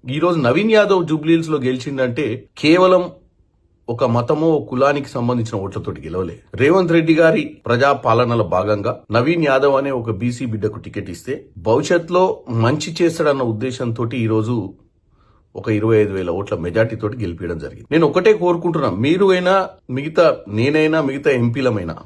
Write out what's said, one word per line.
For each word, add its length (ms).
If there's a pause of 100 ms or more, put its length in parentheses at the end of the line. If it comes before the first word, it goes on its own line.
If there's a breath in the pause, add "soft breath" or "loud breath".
(160)
ఈ 80
రోజు 240
నవీన్ 280
యాదవ్ 260 (100)
జూబ్లీ 240
హిల్స్ 180
లో 140
గెలిచిందంటే 580 (380)
కేవలం 400 (880)
ఒక 120 (100)
మతమో, 400
ఒక 140
కులానికి 440
సంబంధించిన 420 (100)
ఓట్లతోటి 400
గెలవలే. 280 (280)
రేవంత్ 340
రెడ్డి 240
గారి 240 (240)
ప్రజా 220 (160)
పాలనలో 400 (100)
భాగంగా 360 (240)
నవీన్ 340
యాదవ్ 300
అనే 200
ఒక 220
బీసీ 320
బిడ్డకు 320
టికెట్ 280
ఇస్తే 200 (340)
భవిష్యత్తులో 560 (420)
మంచి 240 (100)
చేస్తాడన్న 540
ఉద్దేశంతోటి 720
ఈ 100
రోజు 220 (1000)
ఒక 120 (100)
ఇరవై 240
ఐదు 160
వేల 220
ఓట్ల 160 (100)
మెజారిటీ 380
తోటి 180
గెలిపించడం 440
జరిగింది. 280
నేను 160
ఒకటే 320
కోరుకుంటున్నా, 480 (160)
మీరు 300
అయినా, 180 (440)
మిగతా, 280 (340)
నేనైనా, 500
మిగతా 220 (100)
ఎంపీలమైనా 540 (100)